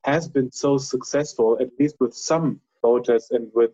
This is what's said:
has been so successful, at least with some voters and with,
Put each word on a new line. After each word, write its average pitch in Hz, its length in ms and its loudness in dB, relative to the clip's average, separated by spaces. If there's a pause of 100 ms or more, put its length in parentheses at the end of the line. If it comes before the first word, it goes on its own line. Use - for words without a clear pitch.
has 147 240 -2
been 131 240 -2
so 139 260 0
successful, 127 800 -2
at 131 160 -4
least 147 220 0
with 120 160 -2
some 160 460 -2 (200)
voters 120 520 2
and 117 200 -4
with, 117 220 2